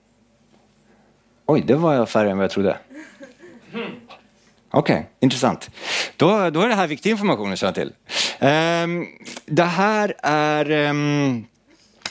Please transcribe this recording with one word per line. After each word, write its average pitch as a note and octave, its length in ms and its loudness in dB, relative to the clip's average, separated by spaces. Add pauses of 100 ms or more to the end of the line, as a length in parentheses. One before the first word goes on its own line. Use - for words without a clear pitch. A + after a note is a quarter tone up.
(1500)
Oj, C#3+ 200 2
det A2+ 80 4
var D3 320 2
färre G#2 240 2
än F#2+ 60 0
vad G2 80 0
jag F#2 60 0
trodde. G2 260 0 (1900)
Okej, G2+ 400 0 (100)
intressant. - 500 0 (460)
Då, F#3 340 2
då D3+ 100 0
är A3 80 2
det A#3+ 60 0
här G3 120 0
viktig D3+ 240 -2
information D#3 420 -2
att F2+ 60 -4
känna F#2+ 140 0
till. C#2+ 200 -6 (460)
Ehm, E3+ 680 0 (400)
det D3+ 160 2
här G3 600 0
är, D3+ 480 0
ehm, D3 720 0 (680)